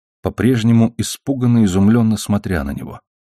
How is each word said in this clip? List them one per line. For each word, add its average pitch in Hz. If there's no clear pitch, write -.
по-прежнему 113
испуганно, 123
изумлённо 107
смотря 95
на 71
него. -